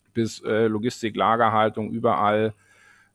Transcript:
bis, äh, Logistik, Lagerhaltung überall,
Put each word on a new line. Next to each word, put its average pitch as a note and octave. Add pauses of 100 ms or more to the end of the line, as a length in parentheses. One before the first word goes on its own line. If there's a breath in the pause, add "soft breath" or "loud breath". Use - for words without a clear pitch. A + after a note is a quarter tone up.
(140)
bis, A2+
äh, A2+
Logistik, G#2+
Lagerhaltung A2
überall, G#2+ (600 soft breath)